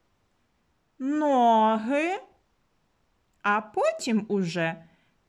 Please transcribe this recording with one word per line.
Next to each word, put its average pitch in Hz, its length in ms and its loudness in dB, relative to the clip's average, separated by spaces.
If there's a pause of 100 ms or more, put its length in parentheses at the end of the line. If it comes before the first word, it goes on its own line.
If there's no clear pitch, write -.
(1000)
ноги, 262 1200 2 (1200)
а 208 180 0
потім 220 680 -2
уже 170 560 -4 (440)